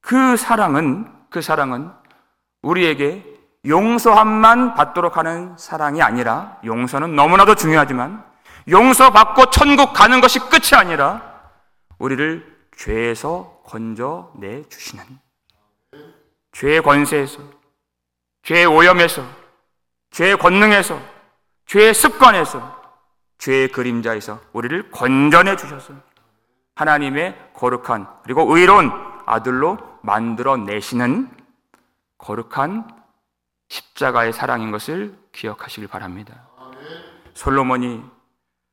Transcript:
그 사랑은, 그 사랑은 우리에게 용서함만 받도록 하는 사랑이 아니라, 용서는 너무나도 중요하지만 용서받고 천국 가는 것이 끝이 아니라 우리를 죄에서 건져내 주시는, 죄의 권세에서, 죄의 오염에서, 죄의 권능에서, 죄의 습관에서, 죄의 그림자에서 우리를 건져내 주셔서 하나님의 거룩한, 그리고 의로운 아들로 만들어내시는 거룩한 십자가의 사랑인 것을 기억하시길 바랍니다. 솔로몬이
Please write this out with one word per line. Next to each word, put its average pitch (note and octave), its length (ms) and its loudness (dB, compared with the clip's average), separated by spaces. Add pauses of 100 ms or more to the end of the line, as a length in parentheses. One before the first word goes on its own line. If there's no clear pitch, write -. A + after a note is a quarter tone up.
그 B3+ 340 0
사랑은, F3+ 720 -2 (200)
그 E3+ 120 -8
사랑은 D3 520 -6 (680)
우리에게 D#3+ 640 -4 (420)
용서함만 A3 1080 2
받도록 E3 420 -2
하는 E3+ 420 -6
사랑이 D3+ 440 -6
아니라, A#2+ 640 -4
용서는 B2+ 500 -6
너무나도 F#3+ 400 4
중요하지만 D#3 760 -2 (380)
용서받고 B3 840 6
천국 C#4+ 420 4
가는 A#3+ 260 4
것이 B3 200 4
끝이 - 380 2
아니라 F3 440 0 (760)
우리를 C#3+ 760 -8
죄에서 A#2 920 -8
건져내 A2+ 1000 -14
주시는, - 380 -20 (1500)
죄의 D#3 320 -2
권세에서, C#3+ 580 0 (1000)
죄의 F3 220 2
오염에서, E3+ 600 4 (840)
죄의 F#3+ 260 0
권능에서, F#3+ 640 2 (680)
죄의 G#3+ 280 4
습관에서, F#3+ 880 0 (540)
죄의 C3+ 320 -2
그림자에서 A#2 720 -8 (100)
우리를 C3 400 -10
건져내 D3+ 640 2
주셔서 C#3+ 380 -18 (840)
하나님의 D3+ 760 -4
거룩한, A#2+ 520 -6 (180)
그리고 C3 300 -2
의로운 F3+ 380 4 (340)
아들로 B2+ 520 -4 (240)
만들어내시는 A#2 1300 -4 (840)
거룩한 C3+ 760 -10 (760)
십자가의 A#2+ 640 -4
사랑인 A#2 380 -8
것을 F3+ 460 -12 (140)
기억하시길 - 560 -16
바랍니다. G2+ 600 -18 (840)
솔로몬이 B2 680 -4 (680)